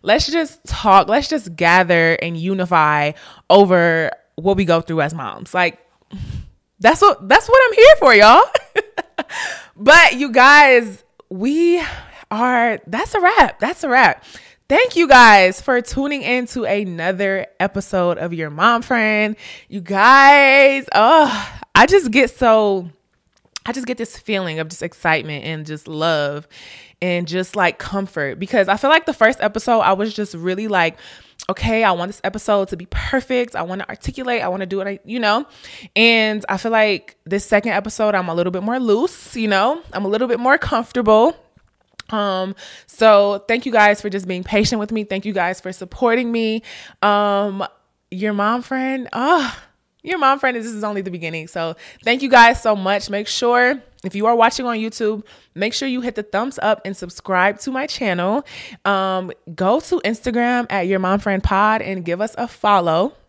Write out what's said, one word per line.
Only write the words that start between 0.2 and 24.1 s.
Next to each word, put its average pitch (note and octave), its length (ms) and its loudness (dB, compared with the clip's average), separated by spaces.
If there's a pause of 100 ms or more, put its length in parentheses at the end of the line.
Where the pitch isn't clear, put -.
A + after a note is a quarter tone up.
just D#4 360 -6
talk. G3 460 2
Let's C4+ 180 0
just G3 300 -6
gather E3+ 640 2
and E3+ 160 -8
unify D#3+ 720 0 (380)
over E3+ 600 4 (240)
what F#3 200 -2
we G3 80 -2
go E3 160 2
through D#3+ 220 -6
as D3 120 -4
moms. A#2+ 400 -14
Like, F3 320 -2 (920)
that's A#3 220 4
what, F4+ 260 2
that's E4 220 4
what C5 160 6
I'm A4+ 80 0
here C#5 260 10
for, B3 160 6
y'all. A3+ 320 8
<laughs> - 40 -16 (1300)
But D#4 320 8
you C4 180 -6
guys, B3+ 720 6 (260)
we D#4+ 520 0 (480)
are, A#3 560 0
that's A#3+ 300 -6
a G#4 40 0
wrap. F4+ 400 2
That's C#4+ 240 -6
a D4 60 -6
wrap. A#3+ 340 2 (460)
Thank A#4 260 0
you E4+ 120 2
guys G#3+ 520 8
for B3 220 -2
tuning C#4 400 -6
in B3 260 -4
to A#3+ 180 -8
another F#3+ 840 -4 (120)
episode F#3+ 600 -4
of E3+ 120 -8
Your D#3+ 200 -8
Mom F#3 320 0
Friend. G#3+ 520 -2 (340)
You G3 120 -12
guys, C#4 1120 6
oh, A#3 680 2 (140)
I A#3+ 140 6
just E4+ 240 2
get B3+ 180 2
so G#3 640 0 (720)
I B3 80 -8
just B3+ 120 -10
get B3 120 -6
this - 200 -10